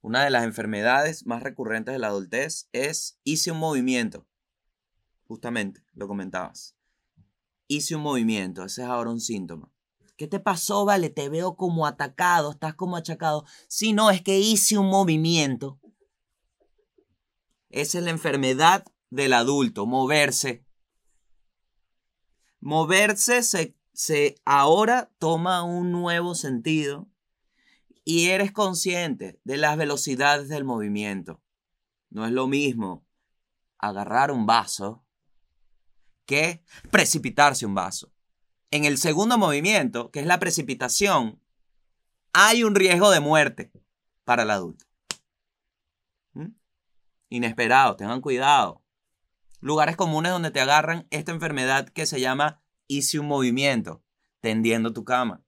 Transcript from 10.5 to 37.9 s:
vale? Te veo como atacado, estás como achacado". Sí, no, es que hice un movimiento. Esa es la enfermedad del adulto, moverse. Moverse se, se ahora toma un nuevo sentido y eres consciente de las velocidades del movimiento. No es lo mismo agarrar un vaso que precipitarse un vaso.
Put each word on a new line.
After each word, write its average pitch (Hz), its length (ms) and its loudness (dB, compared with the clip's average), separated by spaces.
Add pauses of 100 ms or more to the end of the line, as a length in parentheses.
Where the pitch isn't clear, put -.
vale? 190 240 2
Te 143 200 -8
veo 180 280 -4
como 165 280 -2
atacado, 147 680 0
estás 156 240 -8
como 180 200 -6
achacado". 160 500 -4 (220)
Sí, 220 240 -2
no, 214 180 4
es 185 120 2
que 196 180 2
hice 214 380 4
un 196 100 4
movimiento. 156 920 2 (1900)
Esa 156 280 -4
es 175 80 -4
la 170 60 -4
enfermedad 156 720 2 (240)
del 131 240 0
adulto, 120 520 2
moverse. 131 800 0 (2000)
Moverse 190 840 2
se, 175 320 -2 (160)
se 147 440 0 (100)
ahora 175 720 4
toma 170 460 0
un 175 280 -4
nuevo 175 420 -2
sentido 147 760 -4 (1000)
y 170 200 2
eres 196 240 0
consciente 175 920 -4
de 135 140 -6
las 151 180 0
velocidades 143 720 0
del 143 160 -6
movimiento. 104 800 -6 (680)
No 110 160 -8
es 113 60 -4
lo 131 160 0
mismo 120 580 -4 (720)
agarrar 104 540 -2
un 120 140 -2
vaso 107 580 -2 (1200)
que 160 380 -2 (260)
precipitarse 139 760 2
un 101 100 -4
vaso. 92 380 -6 (580)